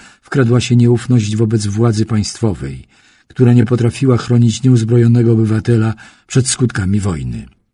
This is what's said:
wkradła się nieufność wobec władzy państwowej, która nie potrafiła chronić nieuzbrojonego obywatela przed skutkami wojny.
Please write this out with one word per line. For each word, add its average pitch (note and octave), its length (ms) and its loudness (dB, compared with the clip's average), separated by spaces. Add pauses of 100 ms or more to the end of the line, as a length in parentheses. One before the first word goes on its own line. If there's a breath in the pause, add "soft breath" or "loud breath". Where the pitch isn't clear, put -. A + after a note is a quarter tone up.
(220 loud breath)
wkradła B2 400 0
się A#2+ 140 0
nieufność A#2+ 600 2
wobec G#2+ 320 0
władzy G#2+ 380 0
państwowej, G2 840 -6 (400 soft breath)
która B2 260 2
nie A#2+ 120 4
potrafiła A#2+ 520 0
chronić A#2 460 0
nieuzbrojonego A#2 680 2
obywatela A2 600 0 (340 loud breath)
przed C3 200 -2
skutkami G#2 520 -2
wojny. D2 460 -6 (280)